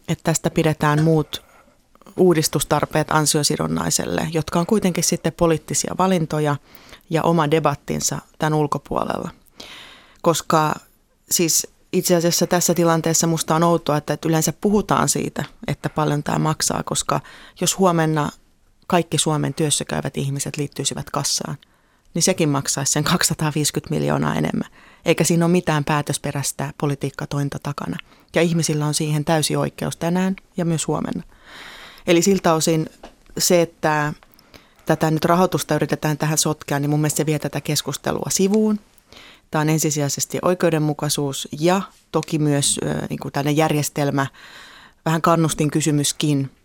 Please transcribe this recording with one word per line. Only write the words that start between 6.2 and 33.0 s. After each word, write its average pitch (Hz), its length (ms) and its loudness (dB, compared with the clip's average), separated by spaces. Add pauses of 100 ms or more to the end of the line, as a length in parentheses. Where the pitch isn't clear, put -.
ja 160 120 0
oma 165 280 2
debattinsa 151 680 0 (200)
tämän 156 160 0
ulkopuolella. - 760 -2 (920)
Koska 156 520 0 (560)
siis - 360 0 (260)
itse 175 240 2
asiassa 170 300 2
tässä 170 280 2
tilanteessa 165 520 2
musta 165 280 0
on 160 80 4
outoa, 165 340 2
että, 147 160 -4
että 147 160 -4
yleensä 160 320 2
puhutaan 196 480 2
siitä, - 360 -4 (220)
että - 240 -6
paljon 147 320 -2
tämä - 160 -2
maksaa, - 440 -2
koska - 380 -2 (400)
jos 175 180 -2
huomenna 160 520 2 (560)
kaikki 165 320 0
Suomen 147 360 0
työssäkäyvät - 640 -2
ihmiset 139 400 -4
liittyisivät 143 540 -6
kassaan, - 460 -4 (580)
niin 170 80 0
sekin 185 260 2
maksaisi 139 440 -2
sen 151 120 0
kaksisataaviisikymmentä 151 920 -2
miljoonaa 147 400 0
enemmän. - 360 -2 (340)
Eikä 165 200 2
siinä 170 200 2
ole 170 80 4
mitään 160 320 2
päätösperäistä 143 920 -4
politiikkatointa 143 840 -4
takana. - 340 -8 (380)
Ja 165 80 4
ihmisillä 160 440 0
on 147 80 0
siihen 151 300 -2
täysi 151 320 2
oikeus 143 400 -4
tänään 185 400 0 (200)
ja 175 80 -2
myös 165 240 -2
huomenna. 160 340 -4 (840)
Eli 175 160 6
siltä 180 320 4
osin 160 360 0 (480)